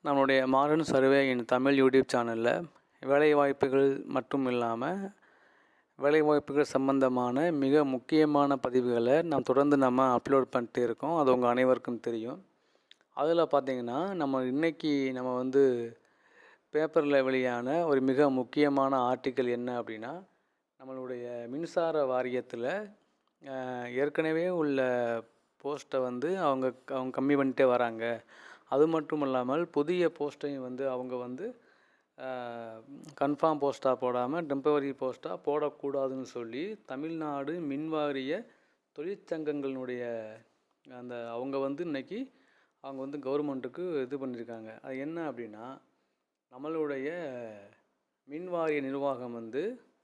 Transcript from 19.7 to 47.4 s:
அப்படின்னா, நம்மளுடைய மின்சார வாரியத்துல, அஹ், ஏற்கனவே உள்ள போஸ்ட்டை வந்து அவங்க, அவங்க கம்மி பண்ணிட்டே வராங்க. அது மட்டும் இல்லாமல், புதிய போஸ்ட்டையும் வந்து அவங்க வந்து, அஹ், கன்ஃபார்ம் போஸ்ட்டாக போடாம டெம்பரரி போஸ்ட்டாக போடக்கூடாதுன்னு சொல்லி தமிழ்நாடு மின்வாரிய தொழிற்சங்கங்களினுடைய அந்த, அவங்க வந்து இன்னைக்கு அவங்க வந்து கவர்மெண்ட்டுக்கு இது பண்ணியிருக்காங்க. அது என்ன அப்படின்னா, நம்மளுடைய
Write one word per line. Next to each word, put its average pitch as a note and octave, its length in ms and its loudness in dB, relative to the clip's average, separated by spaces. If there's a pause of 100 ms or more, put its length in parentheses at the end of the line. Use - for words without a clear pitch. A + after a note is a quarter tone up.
அப்படின்னா, A2+ 420 -10 (560)
நம்மளுடைய B2 680 -10
மின்சார D3+ 760 0
வாரியத்துல, B2+ 680 -4 (540)
அஹ், B2+ 480 -8
ஏற்கனவே D#3+ 560 0
உள்ள D3 340 0 (800)
போஸ்ட்டை C#3 380 -4
வந்து B2+ 380 -2
அவங்க, C3 340 0 (120)
அவங்க C3 360 -4
கம்மி - 20 0
பண்ணிட்டே C3+ 440 4
வராங்க. A#2 560 0 (420)
அது C#3+ 220 4
மட்டும் D#3 340 -2
இல்லாமல், C3+ 460 0
புதிய E3 520 0
போஸ்ட்டையும் C#3+ 420 -6
வந்து B2+ 280 -6
அவங்க B2+ 260 -6
வந்து, B2+ 440 -10 (580)
அஹ், A#2 640 -10 (400)
கன்ஃபார்ம் D3 400 2
போஸ்ட்டாக C3+ 400 0
போடாம B2+ 400 -2
டெம்பரரி C#3 580 0
போஸ்ட்டாக D#3+ 460 -8
போடக்கூடாதுன்னு C#3 760 -2
சொல்லி B2 640 -10
தமிழ்நாடு D3 680 -6
மின்வாரிய D3+ 920 -4 (540)
தொழிற்சங்கங்களினுடைய C3+ 1300 -6 (640)
அந்த, A#2+ 400 -12
அவங்க C3+ 260 -6
வந்து C#3 260 -4
இன்னைக்கு F3 480 -8 (480)
அவங்க C3+ 220 -12
வந்து C#3 160 -10
கவர்மெண்ட்டுக்கு C#3+ 840 -4
இது C3 260 -6
பண்ணியிருக்காங்க. A2+ 540 -12
அது C3 160 -12
என்ன D#3 340 -6
அப்படின்னா, A#2 500 -12 (680)
நம்மளுடைய D3 640 -6 (1160)